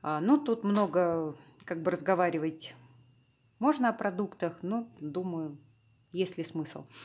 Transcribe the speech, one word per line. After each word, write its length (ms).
А, 180
ну, 180
тут 240
много, 720
как 180
бы, 80
разговаривать 840
можно 300
о 40
продуктах, 720
но, 240
думаю, 580
есть 240
ли 60
смысл. 400